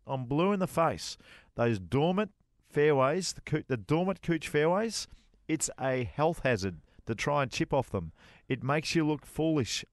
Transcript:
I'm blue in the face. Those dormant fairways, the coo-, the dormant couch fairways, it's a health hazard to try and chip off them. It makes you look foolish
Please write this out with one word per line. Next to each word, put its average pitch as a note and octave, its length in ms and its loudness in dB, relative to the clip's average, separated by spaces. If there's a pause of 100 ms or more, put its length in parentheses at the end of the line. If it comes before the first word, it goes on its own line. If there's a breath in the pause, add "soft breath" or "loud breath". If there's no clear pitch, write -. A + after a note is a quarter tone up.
I'm C3 200 -6
blue E3 260 2
in F#3+ 80 -2
the F3+ 60 2
face. D3+ 500 -2 (380 loud breath)
Those A#2 240 2
dormant D#3 540 0 (360)
fairways, D3 640 2
the - 80 -16
coo-, D3+ 280 -4
the B2+ 100 0
dormant F3 420 0
couch E3 280 -2
fairways, F3+ 600 0 (400 soft breath)
it's D#3 220 -2 (100)
a B2+ 240 0
health D#3 400 0
hazard F#2+ 380 0 (240 soft breath)
to - 80 -4
try C#3+ 280 0
and B2+ 80 -2
chip - 220 -2
off C3+ 160 2
them. E2+ 240 -4 (380 loud breath)
It C3 120 -2
makes C#3+ 320 0
you D#3+ 120 4
look D3+ 180 -2
foolish D3+ 580 0 (100)